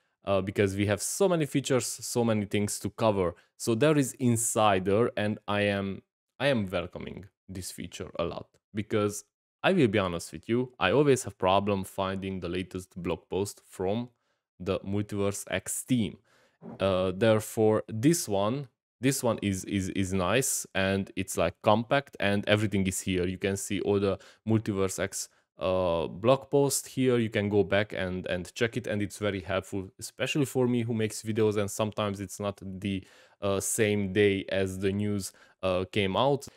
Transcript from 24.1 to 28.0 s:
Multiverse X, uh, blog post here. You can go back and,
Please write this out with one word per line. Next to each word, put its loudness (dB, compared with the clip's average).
Multiverse 0
X, -4
uh, 0
blog 0
post 2
here. 0
You 0
can 0
go 6
back 0
and, -4